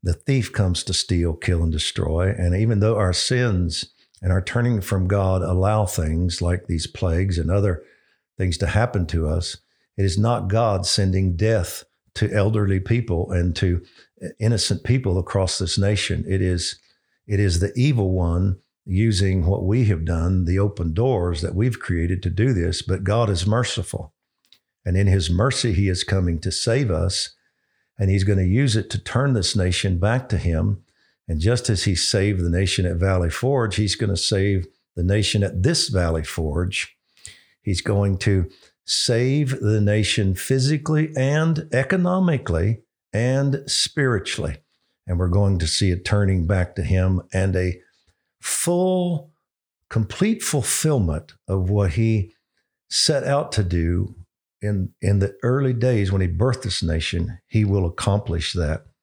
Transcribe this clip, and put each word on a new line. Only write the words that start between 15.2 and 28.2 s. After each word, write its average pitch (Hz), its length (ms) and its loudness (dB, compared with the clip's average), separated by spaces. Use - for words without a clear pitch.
this 92 200 -2
nation. 98 500 0
It 95 140 0
is, 90 360 -2
it 98 140 0
is 87 200 4
the 98 140 0
evil 120 360 2
one 90 480 0
using 95 600 2
what 95 180 2
we 113 200 2
have 87 200 0
done, 87 400 0
the 87 140 0
open 98 340 -2
doors 90 480 0
that 85 140 -6
we've 113 240 0
created 85 440 -2
to 90 80 -2
do 107 220 0
this, 87 300 -2
but 95 220 -4
God 104 260 0
is 90 160 -2
merciful. - 680 -4
And 90 120 0
in 101 100 4
his 95 240 4
mercy, 117 420 0
he 95 160 2
is 90 140 -2
coming 90 380 -2
to 90 100 -6
save 117 400 0
us, 87 440 -2
and 98 120 2
he's 95 140 2